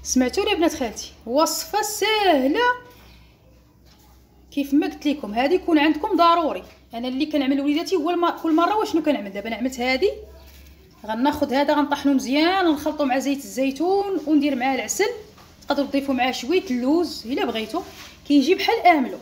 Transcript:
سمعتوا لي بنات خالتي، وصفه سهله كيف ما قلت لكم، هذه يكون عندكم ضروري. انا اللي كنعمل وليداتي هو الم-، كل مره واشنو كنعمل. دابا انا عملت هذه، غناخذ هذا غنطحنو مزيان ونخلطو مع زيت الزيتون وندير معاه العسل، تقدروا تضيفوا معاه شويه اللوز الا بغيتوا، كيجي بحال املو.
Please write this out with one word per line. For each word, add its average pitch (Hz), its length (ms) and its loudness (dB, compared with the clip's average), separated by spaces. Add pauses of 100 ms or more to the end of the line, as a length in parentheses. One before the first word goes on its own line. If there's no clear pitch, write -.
سمعتوا 254 420 0
لي 415 100 0
بنات 320 200 0
خالتي، - 380 -8 (140)
وصفه 311 560 -2
سهله 415 1040 0 (1600)
كيف 277 240 -4
ما 330 120 4
قلت - 200 -6
لكم، 269 280 -4
هذه 277 200 2
يكون 339 240 2
عندكم 311 380 2
ضروري. 330 460 4 (320)
انا 240 140 -6
اللي 262 180 -2
كنعمل 277 340 0
وليداتي 294 360 0
هو 311 140 0
الم-، 349 320 0
كل 330 120 2
مره 339 220 2
واشنو 339 260 0
كنعمل. 208 300 -2
دابا 202 160 -8
انا 226 80 -6
عملت 240 240 -6
هذه، 262 300 2 (960)
غناخذ 247 460 0
هذا 285 220 2
غنطحنو 285 400 0
مزيان 320 520 2
ونخلطو 294 380 0
مع 262 140 0
زيت 269 200 -2
الزيتون 320 880 -2
وندير 285 300 2
معاه 262 180 0
العسل، 240 340 -2 (600)
تقدروا 285 180 0
تضيفوا 277 280 -2
معاه 254 180 0
شويه 330 380 -2
اللوز 262 560 0
الا 311 180 -2
بغيتوا، 226 380 -4 (460)
كيجي 285 260 6
بحال 440 320 2
املو. 262 360 4